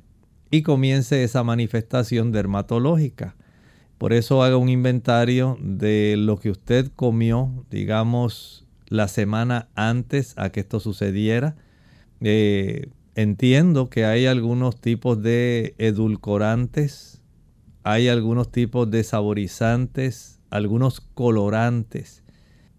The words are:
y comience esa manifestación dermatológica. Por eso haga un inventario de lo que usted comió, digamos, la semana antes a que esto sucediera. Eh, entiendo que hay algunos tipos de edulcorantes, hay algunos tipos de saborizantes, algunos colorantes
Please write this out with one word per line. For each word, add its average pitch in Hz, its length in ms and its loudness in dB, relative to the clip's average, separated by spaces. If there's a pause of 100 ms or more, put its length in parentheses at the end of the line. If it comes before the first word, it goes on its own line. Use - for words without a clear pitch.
(500)
y 156 120 2
comience 135 640 2
esa 123 180 0
manifestación 117 880 -2
dermatológica. 120 1040 -2 (640)
Por 104 160 -2
eso 127 300 2
haga 127 120 4
un 127 140 2
inventario 127 880 2
de 104 580 0
lo 104 220 0
que 107 120 -4
usted 123 440 0
comió, 120 760 0
digamos, 110 960 -4 (220)
la 107 220 0
semana 113 680 -2
antes 117 640 -2
a 98 140 -4
que 104 100 -6
esto 107 180 -6
sucediera. 107 760 -2 (640)
Eh, 107 680 0 (240)
entiendo 127 720 2
que 113 160 0
hay 117 200 2
algunos 123 540 0
tipos 117 420 -2
de 117 580 0
edulcorantes, 110 1400 -2 (640)
hay 117 240 2
algunos 117 460 0
tipos 120 360 0
de 113 140 2
saborizantes, 113 1300 -2 (140)
algunos 110 520 0
colorantes 113 1200 -2 (560)